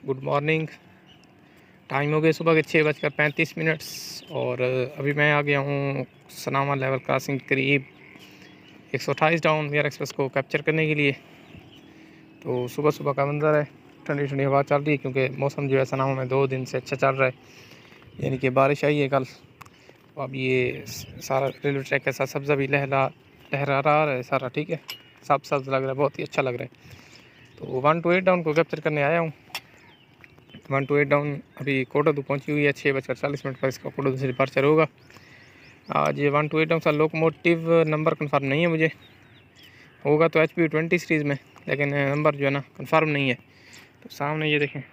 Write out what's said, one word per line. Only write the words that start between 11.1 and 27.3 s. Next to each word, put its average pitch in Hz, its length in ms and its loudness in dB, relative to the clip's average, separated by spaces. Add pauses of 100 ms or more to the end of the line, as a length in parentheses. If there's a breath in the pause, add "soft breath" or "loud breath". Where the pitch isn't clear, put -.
तो 123 240 -4
सुबह 147 240 2
सुबह 143 220 -4
का 139 120 0
मंजर 147 300 2
है, 147 80 2 (440)
ठंडी 143 200 -2
ठंडी 139 160 -2
हवा 139 200 4
चल 143 180 2
रही 151 100 0
है 139 60 2
क्योंकि 131 300 -2 (120)
मौसम 139 280 -2
जो 135 100 2
है 131 80 2
सनामा 135 280 -2
में 131 140 -4
दो 135 200 2
दिन 131 180 -4
से 131 120 -6
अच्छा - 180 -4
चल 135 200 2
रहा 131 120 2
है, 127 60 -2 (840 loud breath)
यानी 127 180 -2
कि 131 140 0
बारिश 139 340 2
आई 147 120 2
है 139 120 0
कल। 135 160 0 (920 loud breath)
अब 135 160 -8
ये 127 520 0
स-, - 180 -12 (160)
सारा 135 260 0
railway 139 360 -4
track 139 200 -2
के 135 80 -2
साथ 135 160 -4
सब्ज़ा 139 280 -2
भी 135 120 -2
लहरा, 139 380 0 (480)
लहरा 139 260 -2
रहा 151 320 2
है 127 120 -4
सारा, 131 260 -2
ठीक 151 200 -6
है, 160 120 -6 (460)
सब 139 160 2
सब्ज़ 135 260 -4
लग 135 120 0
रहा 135 80 -2
है, 135 80 -4
बहुत 139 220 0
ही - 40 -6
अच्छा - 180 -2
लग 127 140 -2
रहा - 80 -8
है। - 360 -18 (580 loud breath)